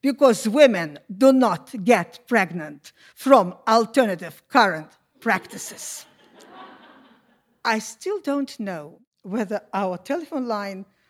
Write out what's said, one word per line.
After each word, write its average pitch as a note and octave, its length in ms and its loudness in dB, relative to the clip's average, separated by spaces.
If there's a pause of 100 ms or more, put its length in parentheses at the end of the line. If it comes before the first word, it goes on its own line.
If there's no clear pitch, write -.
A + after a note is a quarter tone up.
Because C4 460 2
women G3 500 4 (100)
do A#3+ 240 6
not A3 520 0
get F#3+ 420 0
pregnant E3 640 -4 (220)
from G#3 400 4 (140)
alternative A3 800 0
current F3 420 0 (300)
practices. - 880 -8 (1600)
I A3 140 0
still F#4 420 -10
don't C#4+ 380 -6
know E3+ 420 -12 (220)
whether G#3 380 -6 (120)
our F#3 240 -4
telephone C#4+ 500 -8
line G3 380 -8 (260)